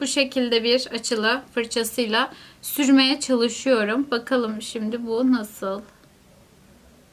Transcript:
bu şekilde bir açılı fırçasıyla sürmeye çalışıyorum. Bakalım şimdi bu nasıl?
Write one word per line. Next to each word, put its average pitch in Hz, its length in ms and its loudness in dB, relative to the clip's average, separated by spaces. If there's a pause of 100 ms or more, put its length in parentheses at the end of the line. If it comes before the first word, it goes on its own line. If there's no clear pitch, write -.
bu 277 60 -4
şekilde 254 580 0
bir 247 220 2
açılı 233 560 -2 (120)
fırçasıyla 233 800 -2 (300)
sürmeye 269 580 4
çalışıyorum. 240 880 0
Bakalım 233 520 -2
şimdi 233 440 -6
bu 240 260 2
nasıl? 208 500 -4 (1300)